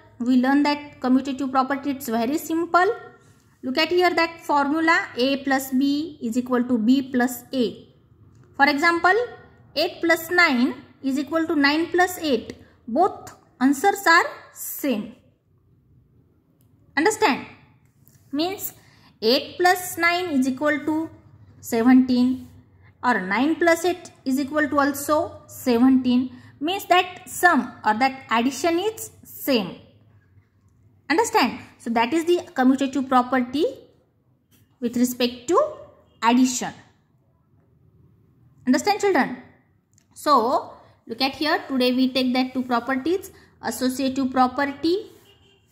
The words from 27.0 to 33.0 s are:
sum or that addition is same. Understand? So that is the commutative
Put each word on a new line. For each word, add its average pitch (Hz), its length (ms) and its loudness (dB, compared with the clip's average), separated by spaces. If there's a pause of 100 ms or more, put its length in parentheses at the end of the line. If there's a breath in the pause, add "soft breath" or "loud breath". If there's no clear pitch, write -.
sum 320 420 2 (140)
or 214 80 2
that 262 380 -2
addition 277 480 0
is 427 320 -6 (120)
same. 214 520 -2 (1300)
Understand? 349 520 2 (180)
So - 140 -8
that 240 200 0
is 320 140 0
the 349 120 4 (160)
commutative 262 540 2